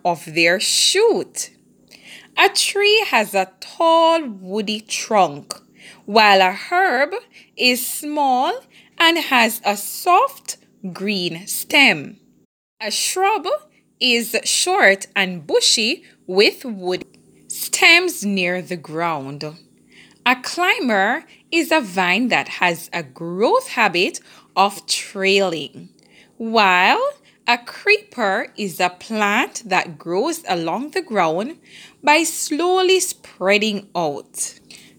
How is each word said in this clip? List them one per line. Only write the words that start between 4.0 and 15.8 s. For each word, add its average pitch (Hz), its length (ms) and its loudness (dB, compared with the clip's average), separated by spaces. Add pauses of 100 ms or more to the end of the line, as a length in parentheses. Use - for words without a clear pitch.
woody 208 560 -6
trunk, 175 760 -2 (500)
while 208 360 6
a 185 120 4
herb 302 600 0 (440)
is 247 280 0
small 294 760 -2 (380)
and 339 200 4
has 233 460 0
a 208 120 0
soft - 840 -2 (340)
green 180 540 -6
stem. 226 720 0 (600)
A 214 100 -8
shrub 370 580 -2 (500)
is 233 460 0
short 254 720 2
and 185 280 -4
bushy 262 600 0 (220)